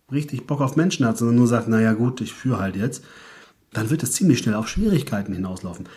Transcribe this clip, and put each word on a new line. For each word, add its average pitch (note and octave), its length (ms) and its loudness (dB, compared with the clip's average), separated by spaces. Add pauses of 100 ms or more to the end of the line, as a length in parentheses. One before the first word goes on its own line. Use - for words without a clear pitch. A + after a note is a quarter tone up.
(100)
richtig C3+ 360 -4
Bock C#3+ 140 -2
auf C3+ 140 0
Menschen D#3 320 2
hat, A2 100 0
sondern A#2 200 2
nur A#2+ 100 6
sagt, A2+ 220 2
„Na A2 120 4
ja, A2 120 4
gut, A#2+ 280 0
ich G#2+ 120 -6
führe B2 260 -2
halt F#2+ 160 -4
jetzt“, A2+ 300 -4 (680)
dann A2 180 -4
wird D#3+ 120 0
es - 100 -4
ziemlich D#3+ 260 4
schnell G#2+ 180 0
auf A2 120 -4
Schwierigkeiten C3+ 640 0
hinauslaufen. F#2 640 -8